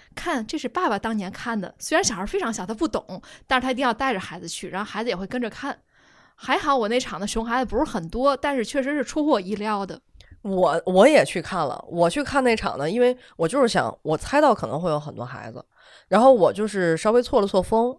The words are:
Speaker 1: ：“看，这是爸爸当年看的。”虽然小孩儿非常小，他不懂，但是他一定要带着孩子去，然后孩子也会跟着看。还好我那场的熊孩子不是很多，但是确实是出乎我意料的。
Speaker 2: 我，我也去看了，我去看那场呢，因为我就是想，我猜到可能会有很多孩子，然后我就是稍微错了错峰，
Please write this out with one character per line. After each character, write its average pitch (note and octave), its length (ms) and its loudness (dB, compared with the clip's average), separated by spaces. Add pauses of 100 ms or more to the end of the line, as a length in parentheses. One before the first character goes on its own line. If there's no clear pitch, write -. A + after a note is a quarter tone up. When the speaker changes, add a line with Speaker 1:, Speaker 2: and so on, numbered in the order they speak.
(160)
Speaker 1:
：“看， A3+ 320 -4
这 - 100 -8
是 - 120 -6
爸 F4+ 180 -2
爸 G#3+ 100 0
当 A3 200 -4
年 G3+ 120 -4
看 A3+ 300 -6
的。” - 200 -10
虽 - 180 -2
然 F#4+ 40 4
小 A#3 140 -2
孩 F3 60 -8
儿 G3+ 40 -4
非 G4 140 -4
常 A#3 140 -4
小， F#3+ 120 -8
他 G#3+ 80 -8
不 D4+ 140 -2
懂， - 340 -6 (240)
但 C4 140 0
是 B3 60 -4
他 C4 60 0
一 - 20 -2
定 B3+ 100 -2
要 A#3+ 100 2
带 C4+ 200 -2
着 F#3+ 80 -4
孩 F3 180 -12
子 E3+ 80 -12
去， - 220 -10
然 F#3 120 -6
后 G#3+ 80 -10
孩 G#3+ 140 -6
子 A#3+ 60 -2
也 F#3+ 60 -2
会 F#3 120 -8
跟 B3 140 -6
着 A3 80 -4
看。 - 280 -10 (580)
还 - 220 0
好 D4+ 180 0
我 A3 120 2
那 A#3+ 100 0
场 F#3+ 220 -6
的 G3+ 80 -4
熊 A3+ 180 -2
孩 A#3+ 140 -2
子 B3+ 100 0
不 G#3 80 -2
是 D4 60 2
很 F#3 240 -4
多， C4 300 0
但 C#4+ 180 -2
是 A#3+ 80 0
确 C#4 180 -2
实 C#4 120 -2
是 C#4+ 100 -2
出 D4+ 220 -2
乎 D#4 60 2
我 G#3+ 100 2
意 F#3+ 140 -6
料 G3+ 300 -4
的。 F#3+ 140 -14 (420)
Speaker 2:
我， F3+ 440 2
我 F#3 220 8
也 A3+ 160 8
去 F3+ 180 -4
看 F#3+ 180 -6
了， C#3 300 -4
我 E3+ 200 2
去 C#4+ 140 -2
看 C4+ 200 0
那 A#3 120 4
场 - 220 -4
呢， D3 120 -2
因 A3+ 100 -2
为 B3 160 4 (220)
我 B2+ 100 0
就 C#4 140 2
是 A#3+ 60 6
想， B2+ 340 0
我 - 160 -2
猜 - 240 2
到 C4+ 120 6
可 - 140 -2
能 C3+ 140 -4
会 F3+ 80 -2
有 D3 100 0
很 D3+ 160 -12
多 A#2+ 80 -10
孩 B2+ 280 -14
子， B2 120 -16 (460)
然 G3+ 100 4
后 C4 140 10
我 E3 180 6
就 G#3 160 -4
是 F3 300 0
稍 G#3+ 140 0
微 A#3+ 120 4
错 B3 160 2
了 G3 80 2
错 F#3+ 140 2
峰， A#3 380 0